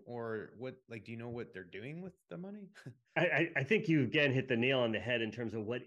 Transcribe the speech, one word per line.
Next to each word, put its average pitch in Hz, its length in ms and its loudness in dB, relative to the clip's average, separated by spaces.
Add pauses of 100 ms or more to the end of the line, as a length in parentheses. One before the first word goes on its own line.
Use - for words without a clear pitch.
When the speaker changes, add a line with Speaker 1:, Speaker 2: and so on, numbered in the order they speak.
Speaker 1:
or 113 520 -6
what? 127 180 -10 (120)
Like, 110 160 -12
do 113 80 -12
you 117 60 -8
know 117 120 -10
what 117 240 -8
they're 95 100 -10
doing 110 380 -12
with 185 120 -14 (160)
the 175 80 -10
money? 196 320 -12 (220)
<laughs> - 260 -10
Speaker 2:
I, 156 40 2
I, 165 360 2
I 139 60 0
think 208 260 2
you 156 140 6
again 139 280 4
hit 127 160 2
the 127 80 4
nail 127 240 4
on 120 120 4
the 104 80 0
head 117 220 0
in 110 100 0
terms 110 220 -4
of 113 120 -4
what 120 220 -4